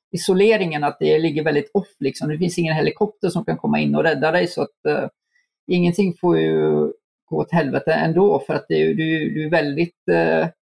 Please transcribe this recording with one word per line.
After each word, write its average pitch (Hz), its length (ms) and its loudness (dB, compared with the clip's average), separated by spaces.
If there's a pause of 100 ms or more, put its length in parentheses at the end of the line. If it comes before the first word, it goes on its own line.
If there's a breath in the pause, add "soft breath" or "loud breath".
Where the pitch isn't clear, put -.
(120)
isoleringen, 185 720 2
att 139 160 -2
det 156 180 2
ligger 156 260 0
väldigt 143 300 0
off, 190 140 -2 (100)
liksom. 143 300 -4
Det 151 100 -4
finns 175 200 -2
ingen 165 160 0
helikopter 156 540 -2
som 170 160 -4
kan 165 120 -4
komma 147 240 -2
in 143 140 0
och - 80 2
rädda 156 280 0
dig, 175 160 0
så 165 160 -4
att, - 260 -8
eh, 151 200 -2 (580)
ingenting 175 540 0
får 170 180 2
ju 160 540 0 (380)
gå 160 60 -6
åt 156 160 -4
helvete 147 400 0
ändå, 160 540 2
för - 80 -4
att 143 140 -4
det 165 60 -2
är 156 120 2
ju, 160 80 0
du, 160 360 -2
du 156 140 -4
är 151 60 -6
väldigt, 156 600 -2
eh, 165 380 2 (220)